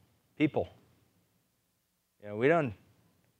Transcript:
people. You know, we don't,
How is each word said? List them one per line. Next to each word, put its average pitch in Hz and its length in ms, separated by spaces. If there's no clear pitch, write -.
people. 143 320
You 104 80
know, 104 60
we 117 120
don't, 151 260